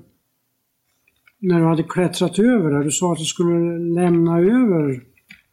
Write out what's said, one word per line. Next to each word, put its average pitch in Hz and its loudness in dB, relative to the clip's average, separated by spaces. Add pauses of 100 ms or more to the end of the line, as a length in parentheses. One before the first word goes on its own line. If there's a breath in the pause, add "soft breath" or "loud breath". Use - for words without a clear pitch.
(1400)
när 180 0
du 165 2
hade 165 2
klättrat 170 -2
över 214 2
där, 143 0
du 151 -4
sa 175 -2
att 156 -4
du 160 -8
skulle 170 -2
lämna 170 2
över, 185 2 (640)